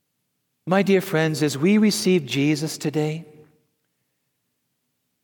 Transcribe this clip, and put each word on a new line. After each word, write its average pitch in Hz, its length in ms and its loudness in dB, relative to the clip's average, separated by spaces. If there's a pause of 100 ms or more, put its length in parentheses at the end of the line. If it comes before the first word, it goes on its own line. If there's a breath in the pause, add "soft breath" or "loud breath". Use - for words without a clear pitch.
(640)
My 185 160 2
dear 190 180 2
friends, 156 420 -2
as 139 160 -2
we 190 200 2
receive 185 480 2
Jesus 143 520 -2
today, 156 480 -4 (2000)